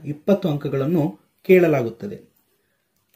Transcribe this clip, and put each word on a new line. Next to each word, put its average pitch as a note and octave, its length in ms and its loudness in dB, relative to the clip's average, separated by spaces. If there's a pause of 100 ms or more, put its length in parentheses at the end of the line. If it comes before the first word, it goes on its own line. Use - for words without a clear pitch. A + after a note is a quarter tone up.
ಇಪ್ಪತ್ತು F3 440 -2
ಅಂಕಗಳನ್ನು C#3+ 720 -2 (240)
ಕೇಳಲಾಗುತ್ತದೆ. C#3+ 800 2 (960)